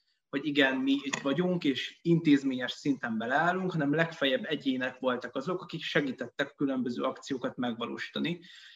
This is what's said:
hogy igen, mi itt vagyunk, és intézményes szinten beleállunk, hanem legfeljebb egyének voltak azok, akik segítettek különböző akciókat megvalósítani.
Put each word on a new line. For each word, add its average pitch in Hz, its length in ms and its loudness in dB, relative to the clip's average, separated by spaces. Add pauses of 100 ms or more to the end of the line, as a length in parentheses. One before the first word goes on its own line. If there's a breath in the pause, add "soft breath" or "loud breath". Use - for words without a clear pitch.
(280 soft breath)
hogy 143 180 -4
igen, 139 300 4
mi 135 260 2
itt 139 160 -4
vagyunk, 170 460 0
és - 380 0
intézményes 139 720 4
szinten 127 460 -2
beleállunk, 165 520 2
hanem 147 240 0
legfeljebb 139 500 0
egyének 131 540 -2
voltak 123 360 -2
azok, 180 280 -4
akik 170 200 -10
segítettek 135 720 -2
különböző 131 480 -2
akciókat 131 540 -4
megvalósítani. 123 840 -4 (360 loud breath)